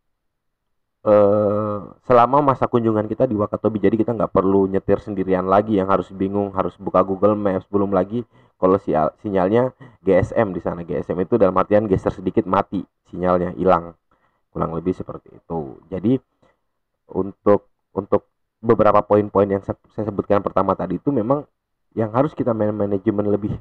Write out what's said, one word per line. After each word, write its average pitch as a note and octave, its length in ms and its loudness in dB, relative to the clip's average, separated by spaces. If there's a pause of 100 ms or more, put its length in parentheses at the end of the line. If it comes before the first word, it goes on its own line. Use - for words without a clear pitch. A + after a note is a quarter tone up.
(1080)
eh, G#2 720 2 (320)
selama B2 320 4
masa C3 240 0
kunjungan A2+ 400 0
kita B2+ 240 -2
di G#2+ 80 -2
Wakatobi. G#2 400 -2
Jadi G2+ 240 2
kita A#2 160 -2
nggak F#2+ 160 -4
perlu F#2+ 320 2
nyetir G2 320 -2
sendirian F#2 480 -4
lagi G#2 320 2
yang F#2+ 160 0
harus F#2 160 -2
bingung, G2 480 -4
harus F2+ 160 -2
buka F#2+ 320 0
Google G2+ 320 2
Maps, F#2+ 320 -4
belum G2+ 240 -2
lagi G2+ 320 -2 (320)
kalau F#2 240 4
si-, F2 100 -6 (300)
sinyalnya G#2+ 500 0 (320)
G - 80 -2
S - 240 2
M G#2 160 0
di F2 80 -6
sana. F2 240 -8
G D#2+ 160 -6
S - 80 -10
M F2 140 -4
itu A2 180 0
dalam F#2 160 4
artian G#2 320 2
geser G2 240 0
sedikit F#2 320 -4
mati, F#2+ 400 -2 (240)
sinyalnya F2+ 480 -2
hilang. E2+ 380 0 (560)
Kurang E2 240 -6
lebih E2+ 180 -4
seperti - 380 -12
itu. D#2 560 -12
Jadi G2+ 320 -2 (960)
untuk, F#2+ 560 0 (240)
untuk G2+ 320 -4 (320)
beberapa G#2+ 420 4
poin-poin G#2 480 2
yang G2 140 -2
se-, - 160 -8 (160)
saya G#2+ 160 -6
sebutkan G2+ 340 0
pertama F#2+ 300 0
tadi F2+ 240 -6
itu C#3+ 160 -2
memang B2+ 320 -2 (500)
yang G#2+ 160 -4
harus C3+ 240 0
kita B2 160 -2
man-, G#2+ 240 -2
manajemen G2+ 540 -2
lebih, G#2 300 -2